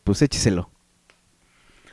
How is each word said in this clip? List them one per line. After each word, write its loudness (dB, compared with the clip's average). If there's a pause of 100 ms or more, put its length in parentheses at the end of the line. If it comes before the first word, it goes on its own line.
pues, 0
écheselo. 0 (1200)